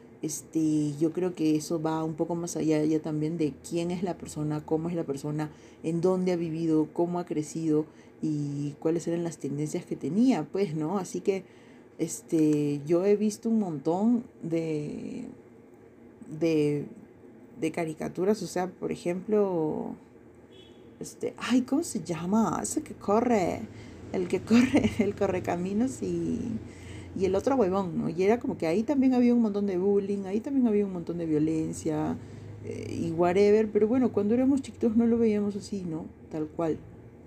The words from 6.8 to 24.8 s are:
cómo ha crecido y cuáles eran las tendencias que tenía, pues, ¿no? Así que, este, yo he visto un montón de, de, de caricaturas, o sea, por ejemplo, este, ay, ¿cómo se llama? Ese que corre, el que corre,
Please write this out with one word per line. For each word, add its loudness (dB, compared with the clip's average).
cómo 0
ha -6
crecido 0
y -2
cuáles -2
eran -2
las -6
tendencias -4
que -8
tenía, 2
pues, -2
¿no? -2
Así -6
que, -2
este, 2
yo 4
he 6
visto 0
un 4
montón 0
de, -4
de, 2
de -2
caricaturas, -2
o -4
sea, -2
por -6
ejemplo, 0
este, -8
ay, 2
¿cómo 0
se -6
llama? 0
Ese -4
que -14
corre, 2
el -2
que -2
corre, 4